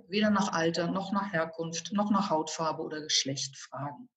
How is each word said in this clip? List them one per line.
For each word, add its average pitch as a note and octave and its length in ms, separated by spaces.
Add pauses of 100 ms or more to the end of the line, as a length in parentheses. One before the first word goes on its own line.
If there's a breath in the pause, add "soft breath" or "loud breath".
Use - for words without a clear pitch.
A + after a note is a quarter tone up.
weder G#3+ 220
nach G3 220
Alter, E3+ 380
noch F#3 220
nach G3+ 200
Herkunft, E3 600
noch G#3 180
nach F#3+ 200
Hautfarbe D#3+ 520
oder D3+ 200
Geschlecht - 560
fragen. - 580